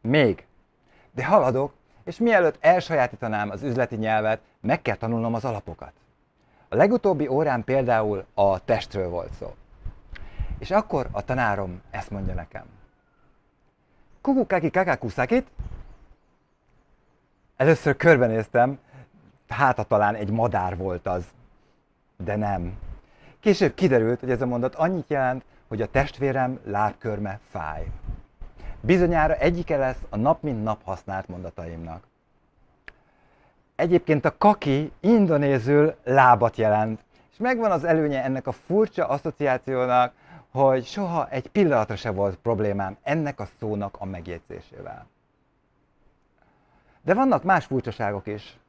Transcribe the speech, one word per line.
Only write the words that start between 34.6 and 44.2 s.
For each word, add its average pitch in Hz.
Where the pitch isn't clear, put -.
indonézül 147
lábat 123
jelent, 110
és -
megvan 226
az 156
előnye 151
ennek 131
a 127
furcsa 196
asszociációnak, 127
hogy 131
soha 170
egy 131
pillanatra 135
se 110
volt 98
problémám 101
ennek 147
a 104
szónak 104
a 101
megjegyzésével. 90